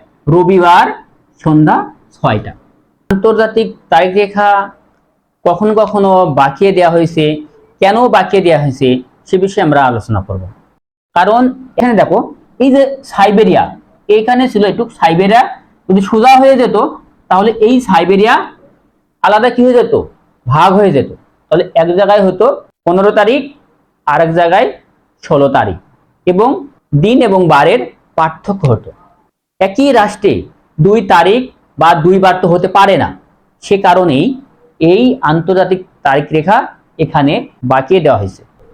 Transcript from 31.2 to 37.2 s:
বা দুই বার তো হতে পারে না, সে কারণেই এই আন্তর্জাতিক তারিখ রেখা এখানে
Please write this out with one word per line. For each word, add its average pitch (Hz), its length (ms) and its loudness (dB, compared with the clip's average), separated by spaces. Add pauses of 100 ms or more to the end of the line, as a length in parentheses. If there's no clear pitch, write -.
বা 156 120 2 (140)
দুই 185 140 4
বার 185 220 2
তো 185 80 -2
হতে 180 280 0
পারে 196 200 2
না, 104 120 -4 (540)
সে 202 140 -2 (100)
কারণেই 175 380 2 (560)
এই 180 220 2 (280)
আন্তর্জাতিক 185 500 -2 (220)
তারিখ 143 240 -2 (100)
রেখা 165 200 0 (420)
এখানে 156 340 0 (320)